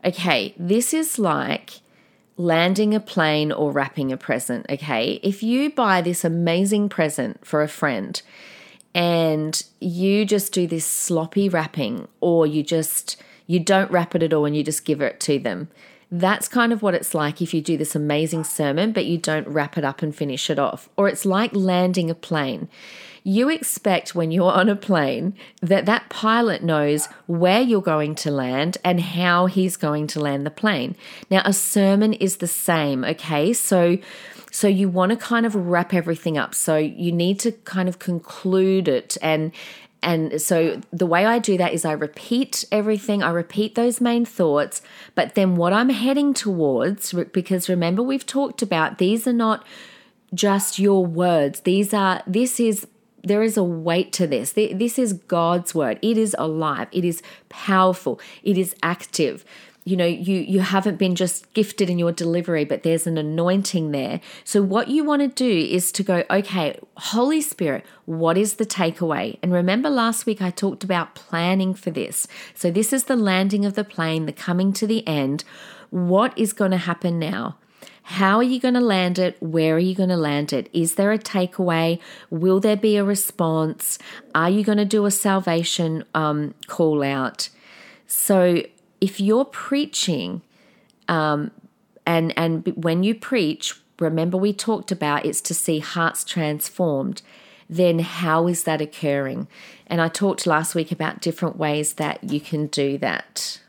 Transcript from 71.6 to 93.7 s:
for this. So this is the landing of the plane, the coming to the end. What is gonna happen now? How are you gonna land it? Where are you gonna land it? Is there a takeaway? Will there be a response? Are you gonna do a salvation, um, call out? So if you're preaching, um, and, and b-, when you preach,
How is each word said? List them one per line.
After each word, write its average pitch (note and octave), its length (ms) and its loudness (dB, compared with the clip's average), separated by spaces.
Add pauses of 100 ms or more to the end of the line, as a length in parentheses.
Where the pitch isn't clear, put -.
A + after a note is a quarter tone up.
for F#3 180 -6
this. - 380 -6 (260)
So F3+ 160 0
this G#3+ 220 0
is C4+ 120 0
the C4 120 0
landing G3 480 2
of G3 100 -2
the G#3 100 -2
plane, D#3+ 420 -4
the D#3 60 -6
coming F#3 420 0
to G#3+ 120 -2
the A3 220 -2
end. C#3+ 340 -2 (460)
What F#3 480 0
is G#3+ 160 0
gonna F#3+ 240 0
happen E3+ 420 -2
now? D3+ 380 -4 (460)
How F#3+ 340 2
are A#3 60 4
you B3+ 180 0
gonna B3 220 2
land F#3 360 2
it? F3+ 220 0
Where D#3+ 360 2
are - 20 4
you F#3 160 2
gonna F#3 240 2
land D3 340 0
it? C3 220 -2
Is E3 220 0
there G3+ 160 2
a A3 60 0
takeaway? F3 800 0 (300)
Will F#3 320 2
there G#3+ 160 2
be G#3 220 2
a G3+ 60 2
response? D#3+ 920 -2 (360)
Are E3 160 4
you G3+ 140 2
gonna G#3 200 2
do G3+ 220 2
a G3+ 40 2
salvation, E3+ 920 0 (100)
um, D3+ 400 -2 (120)
call D#3 360 2
out? C#3 460 -2 (580)
So F3+ 580 2 (360)
if G3 200 -2
you're G#3+ 240 4
preaching, F3+ 1000 -4 (640)
um, D3+ 460 0 (520)
and, E3 320 0
and E3 280 0
b-, F3 80 -2
when E3+ 320 0
you A3 100 2
preach, - 680 -4 (200)